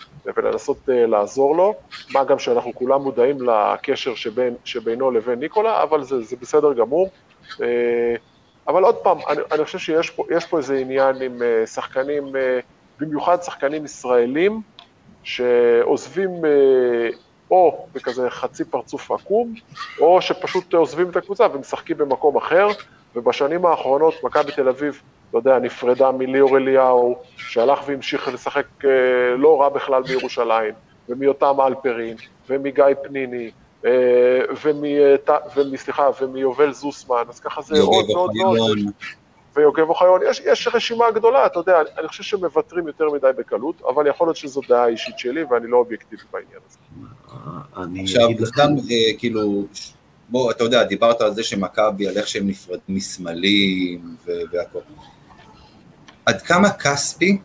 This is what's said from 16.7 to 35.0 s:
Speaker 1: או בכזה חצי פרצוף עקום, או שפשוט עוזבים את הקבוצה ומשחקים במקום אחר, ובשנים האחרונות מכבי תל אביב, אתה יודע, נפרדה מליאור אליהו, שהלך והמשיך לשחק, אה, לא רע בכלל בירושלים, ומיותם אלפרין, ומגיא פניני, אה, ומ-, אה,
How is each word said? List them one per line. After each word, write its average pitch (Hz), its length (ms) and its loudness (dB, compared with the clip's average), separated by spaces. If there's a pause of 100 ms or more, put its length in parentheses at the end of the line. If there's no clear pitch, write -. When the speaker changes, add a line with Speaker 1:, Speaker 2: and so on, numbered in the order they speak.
Speaker 1:
או 180 400 4
בכזה 127 360 -4
חצי - 360 -8
פרצוף - 460 -8
עקום, 220 420 -2 (460)
או 170 220 6
שפשוט - 520 -4
עוזבים 165 360 2
את 170 60 -6
הקבוצה 196 380 0
ומשחקים 139 440 -8
במקום 139 400 0
אחר, 180 300 2 (480)
ובשנים 139 500 0
האחרונות 151 480 2 (100)
מכבי 143 280 -2
תל 131 160 -2
אביב, 139 340 -2 (280)
אתה 113 80 -2
יודע, 127 220 4
נפרדה 123 520 2
מליאור 131 460 4
אליהו, 127 580 4 (220)
שהלך 131 480 0
והמשיך 139 480 -8
לשחק, 127 320 -4 (200)
אה, 139 40 4 (480)
לא 147 240 6
רע 143 80 4
בכלל 131 340 0
בירושלים, 120 680 -2 (360)
ומיותם 139 520 0
אלפרין, 120 540 -2 (340)
ומגיא 139 340 0 (200)
פניני, 123 480 -8 (340)
אה, 120 60 4 (720)
ומ-, 147 220 0
אה, 143 300 6 (100)